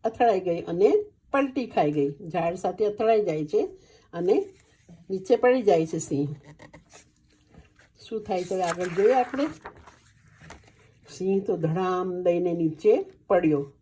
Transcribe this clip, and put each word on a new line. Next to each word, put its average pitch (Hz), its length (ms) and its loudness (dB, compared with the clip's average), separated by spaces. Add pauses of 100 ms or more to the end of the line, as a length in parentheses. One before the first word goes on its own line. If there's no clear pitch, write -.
અથડાઈ 226 360 2
ગઈ 170 220 -2
અને 190 320 2 (380)
પલટી 269 360 -2
ખાઈ 151 240 0
ગઈ. 147 180 0
ઝાડ 170 460 -4
સાથે 190 300 -4
અથડાઈ 214 400 2
જાય 156 200 -2
છે 233 220 -2 (460)
અને 269 320 0 (640)
નીચે 190 260 0
પડી 247 260 4
જાય 175 240 4
છે 165 120 -8
સિંહ. 147 380 -4 (1700)
શું 220 160 -8
થાય 180 200 -4
છે 185 180 -4
આગળ 175 260 -2
જોઈએ 196 260 2
આપણે. 262 320 0 (1700)
સિંહ 190 240 0
તો 190 160 -2
ધડામ 180 680 -2
દઈને 175 300 0
નીચે 214 520 2 (220)
પડ્યો. 156 440 2 (100)